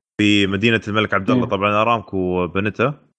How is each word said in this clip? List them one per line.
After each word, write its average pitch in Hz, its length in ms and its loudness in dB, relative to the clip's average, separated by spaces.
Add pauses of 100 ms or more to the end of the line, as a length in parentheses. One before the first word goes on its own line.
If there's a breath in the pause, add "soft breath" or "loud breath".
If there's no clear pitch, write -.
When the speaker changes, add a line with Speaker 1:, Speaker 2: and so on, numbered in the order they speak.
(220)
Speaker 1:
في 104 260 4
مدينة 104 400 0
الملك 107 260 -2
عبد 98 160 -2
الله. 123 160 0
Speaker 2:
مم. 117 60 -8
Speaker 1:
طبعًا 104 300 0
أرامكو 92 680 -2
بنته 104 460 -2 (260)